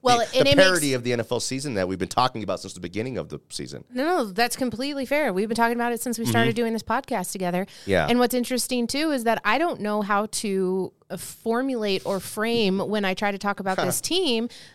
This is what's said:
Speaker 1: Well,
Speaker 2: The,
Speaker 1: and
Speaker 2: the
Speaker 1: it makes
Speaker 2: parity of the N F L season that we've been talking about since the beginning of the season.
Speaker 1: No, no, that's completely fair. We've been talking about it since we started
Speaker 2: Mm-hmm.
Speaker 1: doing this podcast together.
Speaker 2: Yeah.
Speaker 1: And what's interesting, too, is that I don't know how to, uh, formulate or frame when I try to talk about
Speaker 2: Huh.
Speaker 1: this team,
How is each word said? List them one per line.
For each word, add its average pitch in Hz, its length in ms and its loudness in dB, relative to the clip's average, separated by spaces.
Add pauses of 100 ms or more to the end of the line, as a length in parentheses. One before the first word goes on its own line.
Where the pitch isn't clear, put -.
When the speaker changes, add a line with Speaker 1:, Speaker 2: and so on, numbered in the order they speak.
Speaker 1:
Well, 247 160 4
Speaker 2:
The, 226 60 -2
Speaker 1:
and 262 220 2
Speaker 2:
the 277 40 4
Speaker 1:
it 285 60 6
makes 190 120 10
Speaker 2:
parity 156 240 2
of 123 120 0
the 123 100 0
N 120 60 0
F 110 120 -2
L 120 80 0
season 135 340 -4
that 95 140 2
we've 92 100 -2
been 90 100 -2
talking 123 340 2
about 95 180 -4
since - 140 -12
the 90 60 -16
beginning 104 380 -6
of 78 120 -6
the 73 80 -8 (120)
season. 65 400 -10
Speaker 1:
No, 247 140 -2
no, 330 200 2
that's 220 320 -2
completely 262 500 -4
fair. 285 260 0
We've 196 160 0
been 220 80 -2
talking 233 200 2
about 240 160 0
it 226 100 -4
since 233 160 -4
we 226 80 -2
started 233 240 4
Speaker 2:
Mm-hmm. 220 60 0
Speaker 1:
doing 226 180 0
this 214 80 -4
podcast 226 500 -2
together. 180 340 -2 (200)
Speaker 2:
Yeah. 95 240 4
Speaker 1:
And 240 80 4
what's 247 160 4
interesting, 247 520 0
too, 302 260 0
is 247 120 0
that 226 200 2
I 220 140 2
don't 330 220 0
know 208 220 0
how 202 240 2
to, 190 640 -2 (160)
uh, 185 80 -8
formulate 226 880 -2
or 196 140 -2
frame 214 640 0
when 202 240 0
I 190 100 0
try 202 160 0
to 202 80 -4
talk 202 220 -2
about 190 180 -2
Speaker 2:
Huh. 165 60 2
Speaker 1:
this - 160 0
team, 254 480 0 (260)